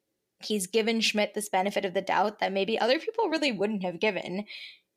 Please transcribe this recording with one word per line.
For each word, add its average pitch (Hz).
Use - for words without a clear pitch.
he's 202
given 226
Schmidt 208
this 208
benefit 196
of 180
the 190
doubt 190
that 190
maybe 196
other 247
people 440
really 302
wouldn't 202
have 170
given. 202